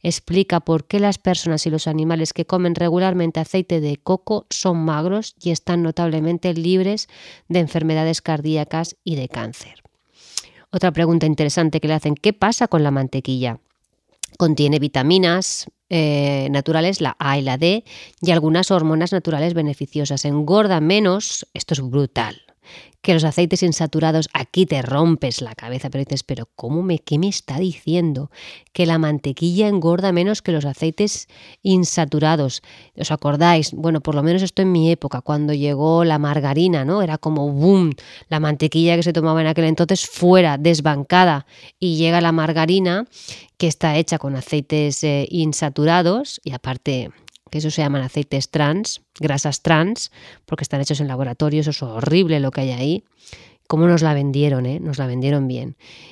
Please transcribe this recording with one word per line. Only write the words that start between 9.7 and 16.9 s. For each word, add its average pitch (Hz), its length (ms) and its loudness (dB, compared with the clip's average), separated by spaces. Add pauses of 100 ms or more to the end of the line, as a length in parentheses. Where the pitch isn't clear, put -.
Otra 180 200 0
pregunta 165 340 2
interesante 156 540 0
que 151 80 -2
le 156 60 0
hacen, 151 220 -2
¿qué 208 180 0
pasa 226 340 0
con 160 160 2
la 143 80 2
mantequilla? 131 680 -4 (800)
Contiene 151 420 2
vitaminas, 170 880 0 (220)
eh, 143 600 0
naturales, 160 480 0